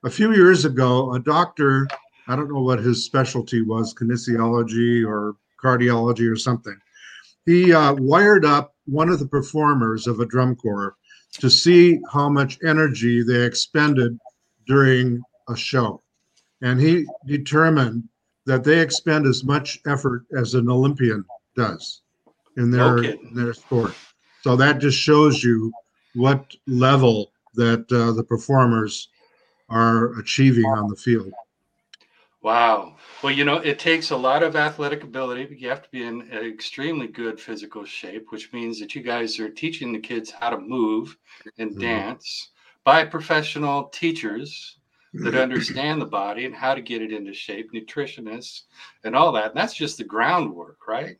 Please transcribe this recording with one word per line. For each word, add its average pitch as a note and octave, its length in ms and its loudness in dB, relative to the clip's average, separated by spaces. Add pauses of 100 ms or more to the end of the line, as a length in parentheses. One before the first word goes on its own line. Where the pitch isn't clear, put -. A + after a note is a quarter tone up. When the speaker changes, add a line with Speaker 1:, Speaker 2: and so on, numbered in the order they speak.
Speaker 1:
A B2+ 60 -4
few A3 240 2
years F3+ 320 8
ago, B2+ 480 2
a B2+ 60 -2
doctor, C#3+ 680 0 (400)
I B2 80 -4
don't C#3+ 160 -6
know C#3 100 -4
what B2+ 180 0
his A#2 260 0
specialty B2 560 -2
was, A2 320 -4
kinesiology A#2 1120 0
or G#2 280 -6 (280)
cardiology A#2+ 680 0
or A2 60 -2
something, A2+ 400 -4 (720)
he, F3+ 280 6
uh, D3 200 6
wired E3+ 500 4
up D3 320 2 (100)
one D3+ 240 0
of E3+ 100 0
the C#3 80 -4
performers C3+ 800 0
of A2+ 120 -2
a A#2+ 60 0
drum B2 300 0
corps G2+ 400 -6 (380)
to - 160 0
see F3 500 8 (120)
how C#3+ 160 0
much C#3 360 0
energy C3 600 2
they A#2+ 220 2
expended B2+ 760 0 (480)
during B2+ 540 4 (260)
a A#2+ 80 -6
show. A#2 460 -2 (600)
And B2+ 200 0
he D#3+ 240 4 (220)
determined C#3+ 760 2 (420)
that C3 180 0
they D3+ 180 4
expend D3+ 440 0
as C3 180 2
much C#3+ 440 -4
effort C3+ 380 -4 (100)
as A#2+ 180 -4
an B2 160 0
Olympian B2+ 540 0 (320)
does G2+ 460 -6 (560)
in A#2+ 140 2
Speaker 2:
No B2 240 4
Speaker 1:
their, A#2+ 160 2
Speaker 2:
kidding. - 180 -14
Speaker 1:
in A#2 60 -16
their A#2+ 180 -4
sport. A2+ 400 -4 (480)
So B2+ 160 2
that C#3 200 4
just C#3 220 0
shows D3+ 440 4
you A2+ 300 0 (400)
what C3+ 420 0 (120)
level B2+ 640 2 (240)
that, A#2 360 0
uh, A#2 200 2
the A2 120 -2
performers A#2 840 0 (600)
are A#2 500 2
achieving A#2+ 460 2
on G#2+ 220 -2
the G2+ 80 -6
field. G#2+ 380 -2 (1120)
Speaker 2:
Wow. A2+ 520 0 (280)
Well, C#3 100 -2
you C#3+ 100 0
know, C#3+ 140 2
it D3+ 220 -4
takes D#3+ 320 -2
a C#3+ 40 -4
lot C3 280 0
of D3+ 120 -2
athletic D3 480 -4
ability. C3 540 -10
You B2+ 120 -14
have C3+ 120 -6
to - 80 -20
be B2 140 -12
in A#2 180 -12 (100)
an A2 140 -10
extremely C3+ 600 -10
good A2+ 320 -12
physical G#2 460 -16
shape, - 460 -16
which G#2+ 220 -18
means A2+ 260 -12
that G#2 140 -16
you C#3 80 -12
guys A#2 380 -8
are G#2+ 100 -8
teaching C#3+ 420 -10
the A2 80 -8
kids A2 300 -12
how A#2 220 -8
to - 80 -8
move A2+ 580 -4 (400)
and A2+ 140 -10
Speaker 1:
Mm-hmm. G2+ 100 -14
Speaker 2:
dance A2+ 680 -8 (340)
by D#3 200 4
professional D3+ 840 -4
teachers C#3+ 920 -10 (380)
that - 180 -6
Speaker 1:
Mm-hmm. B2+ 40 0
Speaker 2:
understand C3 640 -4
the C3 60 -6
body G#2 400 -8
and B2 80 -12
how C3 220 -4
to B2+ 60 -14
get A#2 200 -10
it A2 100 -10
into G2 220 -12
shape, - 400 -16
nutritionists A2+ 880 -14 (440)
and A2 100 -6
all D#3 160 4
that. G#2+ 200 -2
And C3 60 -8
that's F#3 160 -4
just D3+ 240 -10
the A#2 60 -12
groundwork, A2+ 840 -4
right? B2 320 -10